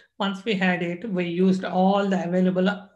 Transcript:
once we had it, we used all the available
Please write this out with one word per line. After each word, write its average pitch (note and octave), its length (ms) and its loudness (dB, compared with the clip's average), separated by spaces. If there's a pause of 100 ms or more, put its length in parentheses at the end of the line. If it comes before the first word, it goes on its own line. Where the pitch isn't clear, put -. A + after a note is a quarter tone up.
(180)
once G3 260 -4
we A3 100 -2
had F3+ 280 0
it, F3 280 -6
we F3+ 140 -2
used F#3 400 2
all F#3+ 440 2
the F#3 180 0
available F#3 680 0